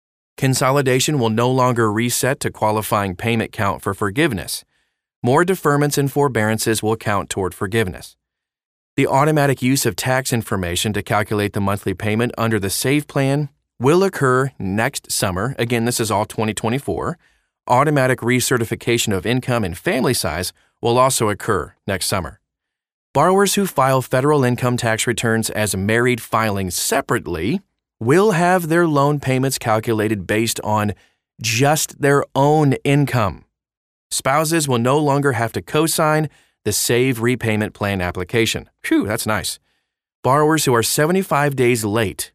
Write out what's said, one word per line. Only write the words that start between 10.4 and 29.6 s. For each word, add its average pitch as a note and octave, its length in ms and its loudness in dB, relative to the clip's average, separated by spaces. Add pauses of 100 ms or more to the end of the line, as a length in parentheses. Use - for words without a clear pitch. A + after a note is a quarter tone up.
to G2+ 80 -4
calculate G#2 500 0
the G#2 80 -4
monthly G2+ 320 -2
payment A2 460 -2
under A2+ 200 0
the G2 120 -4
save D3 360 -2
plan C#3 440 -2 (280)
will D#3 240 4
occur C3+ 560 0
next G#2 540 -4
summer. G2+ 460 -2
Again, A#2 260 -2
this A#2+ 160 -2
is A2 100 -2
all G#2 140 0
twenty A2 300 -4
twenty-four. A#2 640 -4 (500)
Automatic C3 520 2
recertification A#2 960 0
of F#2 120 -4
income B2 360 0
and F2+ 140 -6
family F3+ 380 -2
size F2 400 -4 (260)
will A#2 180 2
also B2+ 300 2
occur G2 460 -4 (120)
next F#2+ 200 -2
summer. F2 340 -6 (720)
Borrowers F#3 420 4
who G3+ 120 2
file C3+ 340 2
federal C3+ 440 2
income B2 340 0
tax A2+ 280 -2
returns A2+ 440 0
as G#2 260 -2
married A2+ 460 2
filing G2+ 480 -2
separately G#2 880 -2 (400)
will F3+ 320 4
have F3 340 2
their E3+ 220 2
loan C#3+ 320 2
payments C3 380 0
calculated A2 680 0